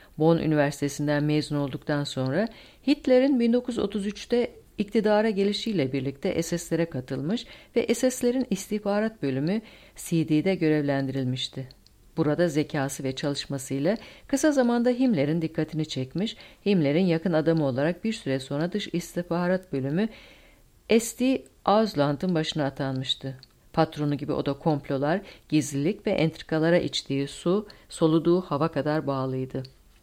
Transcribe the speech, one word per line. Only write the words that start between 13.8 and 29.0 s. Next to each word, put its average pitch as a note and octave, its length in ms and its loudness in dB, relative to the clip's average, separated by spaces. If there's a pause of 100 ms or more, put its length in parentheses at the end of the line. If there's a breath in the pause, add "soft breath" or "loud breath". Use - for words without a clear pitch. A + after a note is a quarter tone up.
kısa C#4+ 240 2
zamanda A#3+ 380 2
Himmler'in F3+ 520 2
dikkatini D#3 440 -2
çekmiş, D#3 520 -4 (280 loud breath)
Himmler'in E3+ 400 4
yakın E3+ 280 2
adamı D#3+ 320 4
olarak C#3 380 0
bir A3 100 -2
süre C3+ 260 -2
sonra D3 320 -4
Dış G#3 220 -6
İstihbarat F3 800 -2
Bölümü C#3+ 360 -2 (920 loud breath)
S - 200 -2
D C4 240 2 (220)
Ausland'ın F#3 720 2
başına D#3 300 0
atanmıştı. C3+ 720 -4 (360)
Patronu D3 420 0
gibi C#3+ 160 -6
o C#3 140 -2
da C#3+ 80 0
komplolar, D3 680 -2 (280 loud breath)
gizlilik D3 580 0
ve G#3+ 40 2
entrikalara D#3+ 640 2
içtiği C#3 500 -2
su, G3 400 -2 (220 loud breath)
soluduğu E3 520 2
hava D#3 300 -2
kadar D3 360 -2